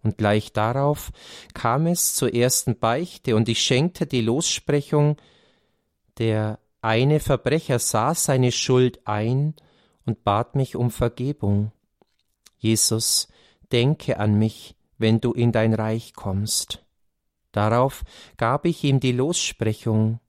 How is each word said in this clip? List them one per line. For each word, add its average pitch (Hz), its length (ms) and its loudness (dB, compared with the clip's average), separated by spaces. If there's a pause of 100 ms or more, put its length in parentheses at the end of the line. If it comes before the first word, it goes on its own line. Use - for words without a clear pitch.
Und 110 140 -2
gleich 107 360 0
darauf 135 580 -2 (420)
kam 135 320 0
es - 300 0
zur - 180 0
ersten 120 460 0
Beichte, 123 560 -2
und 110 140 2
ich 117 120 -2
schenkte 151 440 0
die 131 160 -2
Lossprechung: 147 960 0 (1000)
„Der 107 420 -2 (220)
eine 123 380 2
Verbrecher 139 600 0
sah 123 360 0
seine 127 380 2
Schuld 127 520 2
ein 123 500 -2 (500)
und 110 180 -4
bat 104 320 -2
mich 135 220 -2
um 120 140 0
Vergebung. 110 840 -2 (840)
Jesus, - 680 0 (440)
denke 127 480 0
an 104 180 2
mich, - 380 -2 (220)
wenn 110 220 2
du 117 140 -2
in 120 180 2
dein 110 220 2
Reich 110 400 -4
kommst.“ - 720 -6 (680)
Darauf 117 520 0 (340)
gab 123 280 -2
ich 165 180 -2
ihm 135 160 2
die 123 140 0
Lossprechung 113 1160 0